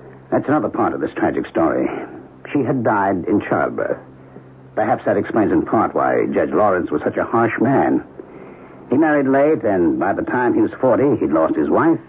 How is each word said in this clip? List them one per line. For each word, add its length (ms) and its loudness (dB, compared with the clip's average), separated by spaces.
That's 160 -2
another 220 0
part 240 -2
of 80 -6
this 160 -4
tragic 300 -2
story. 420 0
She 100 0
had 220 -2
died 420 0
in 140 2
childbirth. 580 -2
Perhaps 320 -2
that 100 2
explains 360 0
in 120 2
part 300 0
why 320 2
Judge 240 0
Lawrence 400 2
was 120 -2
such 140 -4
a 80 -2
harsh 360 0
man. 440 2
He 60 0
married 300 2
late, 380 2
and 340 2
by 140 0
the 100 -4
time 320 0
he 60 2
was 100 2
forty, 360 4
he'd 160 -2
lost 240 2
his 140 0
wife, 280 4